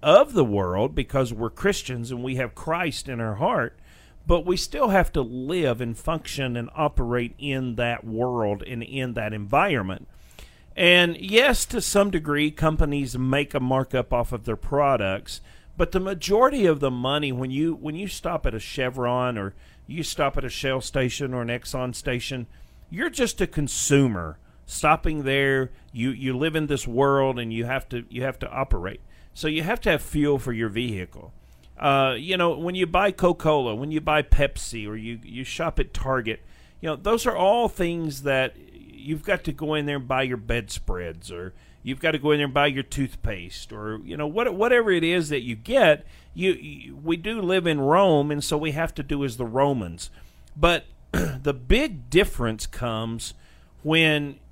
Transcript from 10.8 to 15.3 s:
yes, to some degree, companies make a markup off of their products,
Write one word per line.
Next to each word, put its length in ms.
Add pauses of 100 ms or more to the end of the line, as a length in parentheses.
yes, 480
to 160
some 300
degree, 400
companies 680
make 360
a 60
markup 540
off 180
of 140
their 100
products, 840 (340)